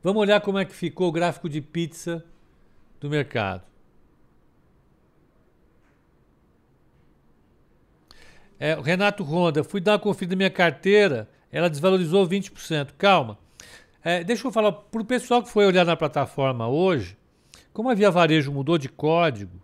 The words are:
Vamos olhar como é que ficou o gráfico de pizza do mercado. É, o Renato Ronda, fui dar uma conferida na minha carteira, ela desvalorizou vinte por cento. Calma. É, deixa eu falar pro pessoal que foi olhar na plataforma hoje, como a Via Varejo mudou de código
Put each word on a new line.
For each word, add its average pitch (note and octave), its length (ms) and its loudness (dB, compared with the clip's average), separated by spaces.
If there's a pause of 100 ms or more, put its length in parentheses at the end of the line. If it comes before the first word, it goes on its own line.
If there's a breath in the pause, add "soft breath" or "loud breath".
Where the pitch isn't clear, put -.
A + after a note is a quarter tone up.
Vamos G3+ 200 0
olhar G3+ 180 4
como G3 200 -2
é F#3+ 60 -2
que F#3+ 100 -20
ficou F3+ 340 -4
o - 20 -2
gráfico E3+ 380 -4
de D3+ 100 -6
pizza E3 640 -8 (800)
do C#3+ 80 -10
mercado. G#2+ 580 -4 (4000 soft breath)
É, D#3 140 0
o D3+ 60 -10
Renato F#3+ 420 -2
Ronda, D#3 400 0
fui - 160 -6
dar G#3 140 2
uma G#3 60 2
conferida G3 360 -4
na F#3 40 -4
minha F#3+ 100 2
carteira, F#3 800 2 (200 soft breath)
ela E3+ 200 -2
desvalorizou F3+ 560 2
vinte G3 260 -4
por - 80 -20
cento. D3 360 -6
Calma. D#3 440 2 (640 loud breath)
É, E3+ 180 -2
deixa A3 240 -4
eu A#3+ 60 -4
falar G#3 220 2
pro A3 320 -10
pessoal A#3+ 360 0
que A#3+ 60 -14
foi G#3 180 2
olhar F3+ 200 4
na E3+ 100 2
plataforma C3+ 720 -2
hoje, C3+ 500 0 (540 soft breath)
como A#3 180 -4
a B3+ 40 2
Via G3+ 180 4
Varejo D#3 400 4
mudou C#3+ 260 0
de C3+ 120 -6
código C3 760 -2